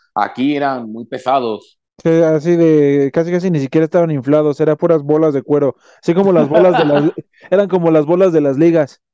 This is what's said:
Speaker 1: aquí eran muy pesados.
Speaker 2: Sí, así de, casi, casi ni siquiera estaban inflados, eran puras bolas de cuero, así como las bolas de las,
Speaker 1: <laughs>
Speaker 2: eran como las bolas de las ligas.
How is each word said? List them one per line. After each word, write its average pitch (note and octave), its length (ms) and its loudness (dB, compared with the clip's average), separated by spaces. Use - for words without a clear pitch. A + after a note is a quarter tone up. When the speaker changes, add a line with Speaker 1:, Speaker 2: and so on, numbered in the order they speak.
Speaker 1:
aquí A#2+ 420 -4
eran C3+ 360 -6
muy A2+ 140 -14
pesados. B2+ 720 -6
Speaker 2:
Sí, E3 60 -2
así D#3+ 340 0
de, D3 560 2
casi, E3 200 -4
casi F3+ 180 -2
ni D#3+ 100 0
siquiera D#3 260 0
estaban E3 260 0
inflados, D3 480 -2
eran D#3 180 0
puras E3 240 0
bolas D3+ 320 0
de C3+ 80 -4
cuero, C#3+ 340 -2
así E3+ 100 0
como G3 180 0
las D#3 180 2
bolas E3+ 280 2
de D#3+ 80 0
las, D3 180 0
Speaker 1:
<laughs> - 180 -20
Speaker 2:
eran G3+ 180 0
como E3+ 220 -2
las D#3 160 2
bolas F3+ 260 2
de D#3 100 0
las C#3 180 -2
ligas. E3 420 0